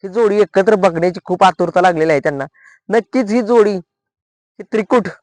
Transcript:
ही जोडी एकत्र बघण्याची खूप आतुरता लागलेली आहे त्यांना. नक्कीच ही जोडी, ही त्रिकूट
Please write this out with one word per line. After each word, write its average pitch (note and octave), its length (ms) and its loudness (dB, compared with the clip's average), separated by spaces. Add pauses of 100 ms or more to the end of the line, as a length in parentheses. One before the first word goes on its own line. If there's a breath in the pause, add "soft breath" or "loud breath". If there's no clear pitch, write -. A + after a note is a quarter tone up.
ही G3 60 -12
जोडी G#3 320 0
एकत्र G3 340 2
बघण्याची F3+ 480 0
खूप F3+ 200 -2
आतुरता F3 380 0
लागलेली E3 300 0
आहे D3 80 2
त्यांना. C#3 260 -6 (440 soft breath)
नक्कीच A3 420 -2
ही A#3+ 100 0
जोडी, G#3+ 320 2
ही - 920 -16
त्रिकूट G#3+ 440 -2 (160)